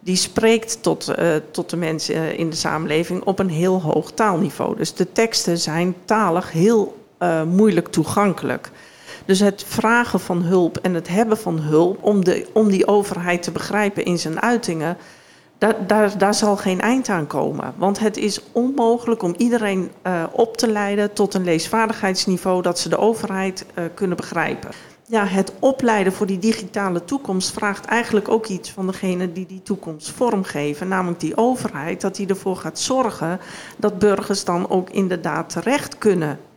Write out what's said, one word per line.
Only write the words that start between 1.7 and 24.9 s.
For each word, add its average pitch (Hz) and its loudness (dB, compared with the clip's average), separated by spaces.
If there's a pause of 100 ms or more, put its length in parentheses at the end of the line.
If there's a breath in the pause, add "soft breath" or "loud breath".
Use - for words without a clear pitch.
mensen, 160 -2
eh, 160 -4
in 165 0
de 160 -8
samenleving 160 -2
op 196 -2
een 190 2
heel 180 2
hoog 151 0
taalniveau. 170 0
Dus - -4
de 185 -2
teksten 226 0
zijn 170 -2 (100)
talig 190 0
heel, 202 4 (200)
eh, 165 0
moeilijk 180 4
toegankelijk. 165 0 (540 loud breath)
Dus 190 4
het 196 2
vragen 233 2
van 175 -2
hulp 170 2
en 185 0
het 165 -4
hebben 214 2
van 170 -2
hulp 156 4
om 202 4
de, 170 2
om 220 4
die 190 4
overheid 180 2
te 170 -6
begrijpen 202 -2
in 175 0
zijn 160 -4
uitingen, 180 0 (600 loud breath)
daar, 214 0
daar, 208 4
daar 196 4
zal 208 2
geen 185 -2
eind 247 2
aan 165 0
komen. 143 -4
Want 196 0
het 214 0
is 208 -2 (100)
onmogelijk 240 2
om 175 0
iedereen, 220 0 (100)
eh, 175 -2
op 226 0
te 240 2
leiden 208 0
tot 196 0
een 190 0
leesvaardigheidsniveau 185 0
dat 175 0
ze 170 -4
de - 2
overheid, 196 0
eh, 175 -6 (100)
kunnen 180 -2
begrijpen. - -4 (360 loud breath)